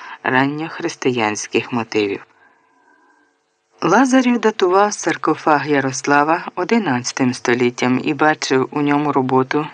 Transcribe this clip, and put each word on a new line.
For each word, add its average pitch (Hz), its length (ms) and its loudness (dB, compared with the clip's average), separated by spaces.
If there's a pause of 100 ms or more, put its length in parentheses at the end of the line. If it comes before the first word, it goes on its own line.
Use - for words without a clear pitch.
(220)
ранньохристиянських 131 1500 -2
мотивів. 107 540 -4 (1600)
Лазарів 240 560 4
датував 202 540 2
саркофаг 151 760 0
Ярослава 143 760 0 (100)
одинадцятим 139 800 -2
століттям 123 680 0
і 147 100 -2
бачив 143 560 0
у 151 120 -2
ньому 147 300 0
роботу 131 600 0